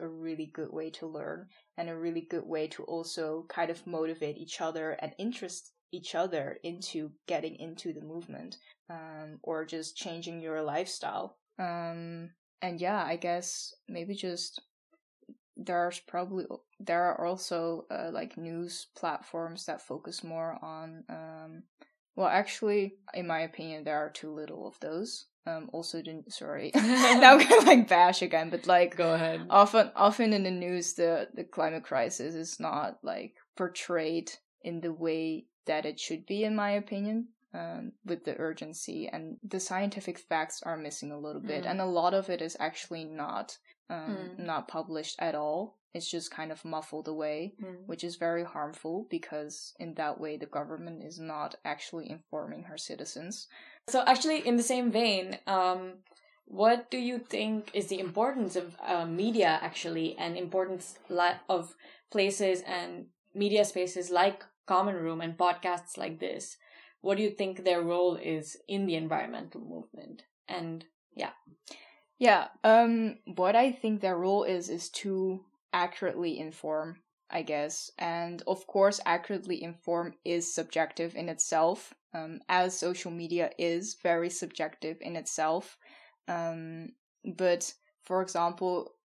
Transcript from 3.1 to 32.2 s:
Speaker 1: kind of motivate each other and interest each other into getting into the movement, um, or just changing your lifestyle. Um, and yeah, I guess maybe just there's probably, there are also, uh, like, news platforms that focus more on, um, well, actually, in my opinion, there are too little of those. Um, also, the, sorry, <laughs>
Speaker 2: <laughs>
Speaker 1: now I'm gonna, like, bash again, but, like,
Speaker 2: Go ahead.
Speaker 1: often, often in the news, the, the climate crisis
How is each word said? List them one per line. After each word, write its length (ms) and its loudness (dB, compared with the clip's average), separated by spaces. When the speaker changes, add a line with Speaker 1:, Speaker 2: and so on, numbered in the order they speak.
Speaker 1:
kind 220 -2
of 160 -8
motivate 520 -4
each 220 -12
other 320 -4
and 260 -6
interest 540 -8
each 240 -8
other 480 -2
into 480 -8
getting 280 -4
into 360 -10
the 80 -10
movement, 560 -12
um, 520 -14
or 220 -4
just 320 -10
changing 440 -10
your 220 -4
lifestyle. 760 -4
Um, 680 -8
and 200 -6
yeah, 240 0
I 100 -2
guess 580 -4
maybe 300 -8
just 440 -6
there's 440 0
probably, 440 -4
there 260 0
are 220 0
also, 640 -2
uh, 220 -6
like, 240 -6
news 500 -8
platforms 720 -6
that 160 -6
focus 400 -10
more 400 -6
on, 460 -12
um, 540 -14
well, 140 2
actually, 680 0
in 120 -6
my 140 -2
opinion, 440 -8
there 140 -2
are 120 -4
too 220 -12
little 340 -10
of 140 -14
those. 460 -6
Um, 260 -8
also, 300 -6
the, 260 -10
sorry, 440 -6
<laughs> 0 -
Speaker 2:
<laughs> 20 -8
Speaker 1:
now 640 12
I'm 100 8
gonna, 180 12
like, 220 12
bash 340 8
again, 280 0
but, 160 -4
like, 300 6
Speaker 2:
Go 180 4
ahead. 360 0
Speaker 1:
often, 460 10
often 360 6
in 120 4
the 60 0
news, 440 -2
the, 400 2
the 100 -8
climate 400 -2
crisis 500 -2